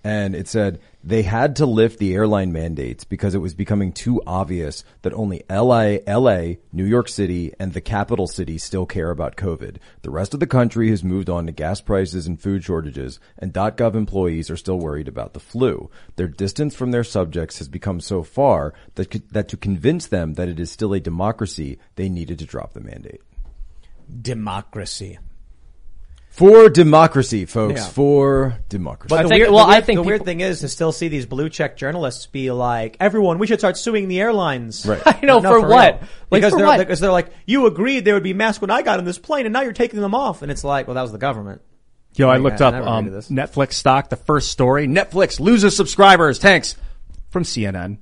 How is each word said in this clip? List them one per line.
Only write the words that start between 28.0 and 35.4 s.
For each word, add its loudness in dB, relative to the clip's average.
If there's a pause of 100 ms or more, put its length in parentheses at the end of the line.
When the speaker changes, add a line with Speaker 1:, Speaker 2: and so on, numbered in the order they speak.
Speaker 1:
democracy. -8
Speaker 2:
But 2
Speaker 3:
I 4
Speaker 2:
the 2
Speaker 3:
think, 6
Speaker 2:
weird, 6
Speaker 3:
well, 10
Speaker 2:
the 8
Speaker 3:
I 10
Speaker 2:
weird, 4
Speaker 3:
think 2
Speaker 2:
the 0
weird 0
Speaker 3:
people -10
Speaker 2:
thing -4
is -2
to -6
still -2
see -4
these -6
blue -4
check -6
journalists -6
be -6
like, -4
"Everyone, 2
we -2
should 0
start 0
suing -4
the -2
airlines." -2
Speaker 1:
Right. -2
Speaker 3:
<laughs> -
I 4
know, 6
Speaker 2:
No, 2